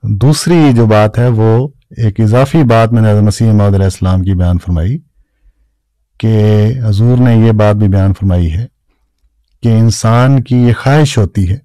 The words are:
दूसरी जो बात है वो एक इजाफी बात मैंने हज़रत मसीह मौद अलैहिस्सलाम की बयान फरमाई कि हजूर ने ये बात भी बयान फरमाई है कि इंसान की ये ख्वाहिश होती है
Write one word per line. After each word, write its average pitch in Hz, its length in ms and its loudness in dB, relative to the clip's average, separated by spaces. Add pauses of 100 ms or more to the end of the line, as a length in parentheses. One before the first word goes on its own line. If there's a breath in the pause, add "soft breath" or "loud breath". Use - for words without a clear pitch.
दूसरी 143 640 0
जो 117 140 2
बात 107 320 0
है 120 100 0
वो 113 440 0 (260)
एक 113 220 -4
इजाफी 123 420 0
बात 113 300 2
मैंने 110 180 0
हज़रत 104 140 2
मसीह 107 280 0
मौद 101 220 2
अलैहिस्सलाम 92 480 -2
की 95 120 -2
बयान 90 240 -2
फरमाई 90 440 -4 (1200)
कि 107 540 0
हजूर 113 400 0
ने 117 260 2
ये 113 80 2
बात 104 240 2
भी 104 120 0
बयान 98 240 0
फरमाई 90 340 -2
है 87 220 -6 (920)
कि 113 160 0
इंसान 117 640 0
की 123 220 0
ये 120 80 2
ख्वाहिश 143 460 0
होती 98 280 -2
है 92 180 -4